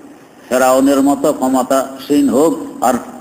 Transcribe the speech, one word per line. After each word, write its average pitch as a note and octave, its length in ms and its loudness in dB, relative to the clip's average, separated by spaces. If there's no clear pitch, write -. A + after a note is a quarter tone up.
ফেরাউনের C3 520 2
মতো C#3+ 320 0
ক্ষমতাসীন C3 960 -2
হোক, C#3 540 -2
আর B2+ 100 2